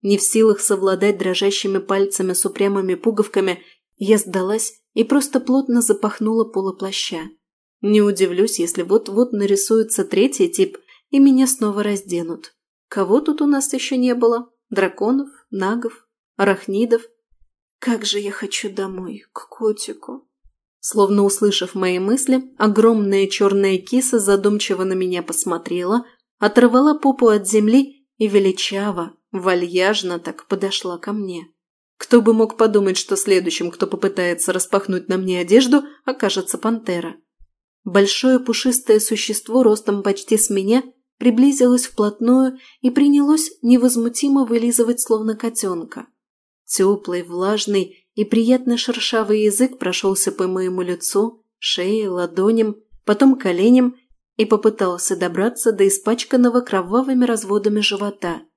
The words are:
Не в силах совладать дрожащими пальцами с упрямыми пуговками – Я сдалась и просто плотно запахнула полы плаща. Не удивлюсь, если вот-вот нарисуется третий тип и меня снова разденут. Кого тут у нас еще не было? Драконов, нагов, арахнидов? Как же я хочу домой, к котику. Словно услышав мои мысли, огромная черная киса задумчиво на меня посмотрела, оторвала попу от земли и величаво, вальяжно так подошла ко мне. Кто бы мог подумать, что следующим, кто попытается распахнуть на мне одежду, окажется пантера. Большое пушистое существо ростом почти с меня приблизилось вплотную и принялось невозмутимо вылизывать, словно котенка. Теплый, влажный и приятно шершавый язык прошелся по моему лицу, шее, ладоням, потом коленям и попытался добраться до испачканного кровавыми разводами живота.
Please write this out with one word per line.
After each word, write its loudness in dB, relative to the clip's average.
Не 0
в -4
силах 2
совладать 0
дрожащими -2
пальцами -2
с -2
упрямыми -2
пуговками – -2
Я 2
сдалась -4
и 0
просто 0
плотно 0
запахнула -2
полы -6
плаща. -10
Не 2
удивлюсь, 0
если -4
вот-вот 0
нарисуется 0
третий 0
тип -2
и 0
меня 6
снова -2
разденут. -6
Кого 2
тут -2
у 2
нас 0
еще -4
не 0
было? 0
Драконов, -2
нагов, -6
арахнидов? 0
Как -4
же -2
я -6
хочу -8
домой, -10
к -16
котику. -8
Словно 2
услышав 0
мои 0
мысли, 0
огромная 2
черная 0
киса 0
задумчиво 0
на -2
меня -2
посмотрела, -4
оторвала 4
попу 2
от 2
земли 2
и 0
величаво, -2
вальяжно -2
так -14
подошла -6
ко -10
мне. -8
Кто 4
бы 4
мог 0
подумать, 2
что -4
следующим, -2
кто -4
попытается -2
распахнуть -2
на -2
мне -2
одежду, 4
окажется -4
пантера. -4
Большое 2
пушистое 0
существо 0
ростом 2
почти 0
с 0
меня 0
приблизилось 4
вплотную 0
и 2
принялось 2
невозмутимо 2
вылизывать, 0
словно -2
котенка. -8
Теплый, -2
влажный -4
и -2
приятно 2
шершавый -2
язык 0
прошелся -2
по -4
моему -4
лицу, -2
шее, -4
ладоням, 0
потом 4
коленям 2
и 0
попытался 0
добраться -2
до 2
испачканного 0
кровавыми 0
разводами 0
живота. -4